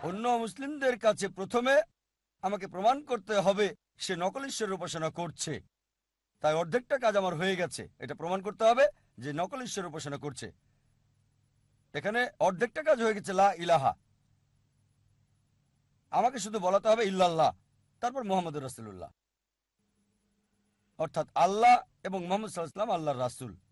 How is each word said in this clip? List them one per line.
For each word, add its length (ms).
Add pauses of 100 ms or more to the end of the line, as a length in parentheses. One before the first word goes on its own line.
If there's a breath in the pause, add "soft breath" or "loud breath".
অন্য 240
মুসলিমদের 720
কাছে 280
প্রথমে 540 (600)
আমাকে 260
প্রমাণ 380
করতে 300
হবে 400 (220)
সে 180
নকল 300
ঈশ্বরের 280
উপাসনা 360
করছে। 520 (800)
তাই 140
অর্ধেকটা 440
কাজ 180
আমার 200
হয়ে 200
গেছে, 340 (100)
এটা 160
প্রমাণ 260
করতে 220
হবে 240 (300)
যে 160
নকল 300
ঈশ্বরের 260
উপাসনা 280
করছে। 340 (1400)
এখানে 360 (100)
অর্ধেকটা 440
কাজ 180
হয়ে 120
গেছে, 200
লা 200
ইলাহা। 420 (2250)
আমাকে 300
শুধু 200
বলাতে 300
হবে 160
ইল্লাল্লাহ, 500 (440)
তারপর 240
মুহাম্মদুর 400
রাসূলুল্লাহ, 480 (1900)
অর্থাৎ 380
আল্লাহ 460 (220)
এবং 220
মুহাম্মদ 240
সাল্লাল্লাহু 420
আলাইহি 0
ওয়াসাল্লাম 0
আল্লাহর 280
রাসূল। 360 (160)